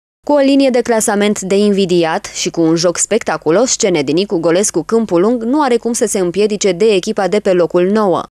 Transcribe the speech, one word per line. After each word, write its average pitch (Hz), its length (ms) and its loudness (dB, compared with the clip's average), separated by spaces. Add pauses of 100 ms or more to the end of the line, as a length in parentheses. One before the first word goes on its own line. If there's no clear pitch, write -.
(260)
Cu 294 60 0
o 294 60 4
linie 277 320 4
de 240 100 2
clasament 208 600 0
de 190 140 -2
invidiat 190 800 0
și - 160 -6
cu 170 100 -4
un 165 160 2
joc 170 200 0
spectaculos, 196 760 0
scene 175 320 0
din 143 120 -2
Nicu 196 240 -2
Golescu 170 440 0
Câmpul 208 380 0
Lung 226 220 0
nu 269 200 0
are 247 140 2
cum 233 160 -4
să 220 140 -2
se 202 120 -4
împiedice 196 540 0
de 175 120 -2
echipa 202 440 0
de 208 100 0
pe 202 140 0
locul 180 380 2
nouă. 202 420 0